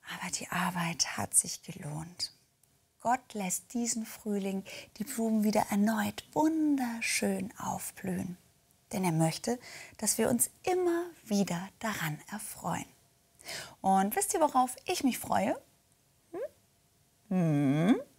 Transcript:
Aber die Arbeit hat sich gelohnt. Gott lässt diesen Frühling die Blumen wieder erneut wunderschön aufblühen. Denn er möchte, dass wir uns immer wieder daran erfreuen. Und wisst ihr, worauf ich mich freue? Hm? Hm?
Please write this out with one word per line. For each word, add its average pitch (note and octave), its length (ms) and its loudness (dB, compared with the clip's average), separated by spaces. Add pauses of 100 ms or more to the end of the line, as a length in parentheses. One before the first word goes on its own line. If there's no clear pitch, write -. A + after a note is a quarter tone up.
(140)
Aber F3+ 180 -8
die - 180 -6
Arbeit F3 680 -2
hat - 160 -4
sich - 300 0
gelohnt. D#3+ 680 -8 (680)
Gott B3 320 0
lässt F#3+ 400 -4
diesen A#3 320 -2
Frühling G3 600 -4 (320)
die G#3 60 -6
Blumen A3 400 0
wieder G#3+ 260 4
erneut G#3 640 2
wunderschön B3 1200 2
aufblühen. F#3 800 -6 (540)
Denn G3 120 -2
er F3+ 80 4
möchte, D#3+ 480 2 (380)
dass - 200 0
wir A3+ 120 4
uns A#3 200 2 (140)
immer F4 420 2 (180)
wieder F#3+ 460 0 (100)
daran E3+ 400 -4 (120)
erfreuen. - 540 -6 (960)
Und F#3+ 340 4
wisst - 180 0
ihr, F4 80 4
worauf C4 340 4 (100)
ich - 180 -2
mich B3 160 2
freue? - 380 0 (720)
Hm? F4+ 100 -6 (880)
Hm? E3 720 4 (180)